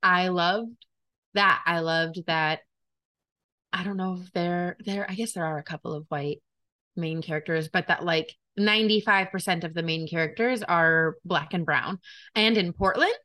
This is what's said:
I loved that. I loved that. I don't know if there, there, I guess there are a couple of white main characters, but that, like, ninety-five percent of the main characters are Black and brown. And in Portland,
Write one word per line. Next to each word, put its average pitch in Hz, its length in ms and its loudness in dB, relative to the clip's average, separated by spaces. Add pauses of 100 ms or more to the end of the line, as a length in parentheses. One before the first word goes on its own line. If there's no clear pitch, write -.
I 185 260 4
loved 185 560 -2 (500)
that. 196 300 4
I 170 140 2
loved 165 480 -2
that. 160 360 0 (1120)
I 180 120 -4
don't 196 120 -6
know 185 240 -4
if 180 120 -18
there, 175 480 -2
there, 202 280 -6
I 190 60 -6
guess 226 180 -6
there 175 120 -4
are 160 140 -4
a 147 40 -8
couple - 320 -10
of 156 140 -10
white 147 340 -6 (540)
main 160 260 -4
characters, 156 460 -4
but 180 180 0
that, - 180 0
like, 160 300 0 (220)
ninety-five 208 720 2
percent 175 340 -2
of 165 100 -8
the 170 80 -2
main 160 260 -2
characters 170 540 0
are 160 640 4
Black 170 300 -2
and 170 100 0
brown. 160 340 0 (360)
And 220 220 4
in 175 160 0
Portland, 269 400 2 (120)